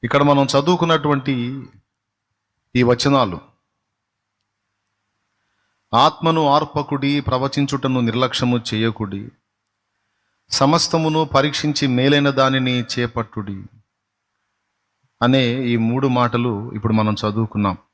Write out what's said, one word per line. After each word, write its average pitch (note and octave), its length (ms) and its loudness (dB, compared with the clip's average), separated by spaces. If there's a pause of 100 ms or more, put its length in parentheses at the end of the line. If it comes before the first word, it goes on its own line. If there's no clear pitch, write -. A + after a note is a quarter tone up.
ఇక్కడ C#3+ 180 2
మనం C#3+ 220 4
చదువుకున్నటువంటి C#3 1200 0 (1080)
ఈ B2 60 4
వచనాలు, A#2+ 580 2 (2500)
"ఆత్మను D#3 540 2
ఆర్పకుడి, C#3+ 720 0
ప్రవచించుటను C3 800 -2
నిర్లక్ష్యము B2 580 0 (160)
చేయకుడి, A2 580 -4 (1160)
సమస్తమును D#3 760 2
పరీక్షించి C#3+ 600 0
మేలైన C#3 440 2
దానిని C3 520 0
చేపట్టుడి" G#2+ 800 -6 (1600)
అనే B2+ 260 2
ఈ A#2+ 280 -2
మూడు A#2+ 320 0
మాటలు A#2+ 640 -2
ఇప్పుడు G#2+ 200 -2
మనం G#2+ 220 2
చదువుకున్నాం. G#2 640 -2 (160)